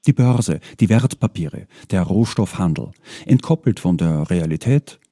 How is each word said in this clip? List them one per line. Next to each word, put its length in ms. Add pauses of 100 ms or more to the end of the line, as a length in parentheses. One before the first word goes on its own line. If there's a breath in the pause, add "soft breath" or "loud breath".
Die 60
Börse, 460 (200 loud breath)
die 100
Wertpapiere, 800 (240 loud breath)
der 100
Rohstoffhandel, 880 (360 loud breath)
entkoppelt 520
von 180
der 340
Realität 680 (120)